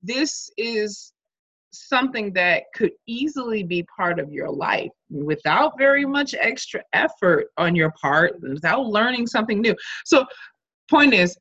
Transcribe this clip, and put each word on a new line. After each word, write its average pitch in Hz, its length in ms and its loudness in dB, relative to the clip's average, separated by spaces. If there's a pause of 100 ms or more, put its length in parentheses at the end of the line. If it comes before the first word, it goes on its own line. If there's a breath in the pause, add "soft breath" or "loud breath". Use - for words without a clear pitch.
This 254 540 -6
is 214 560 -6 (600)
something 247 640 -2
that 180 300 2 (120)
could 208 160 0 (160)
easily 240 560 -4
be 175 200 -4 (120)
part 175 240 -2
of 156 120 -8
your 143 160 -8
life 170 420 -2 (200)
without 151 680 0
very 277 280 4
much 277 340 -2
extra - 420 -4 (120)
effort 180 640 2
on 170 180 0
your 160 260 2
part, 156 400 2
without 165 460 -2
learning 240 400 0
something 220 340 -2
new. 220 140 2 (300 loud breath)
So 269 200 4 (640 loud breath)
point 294 260 6
is 180 260 2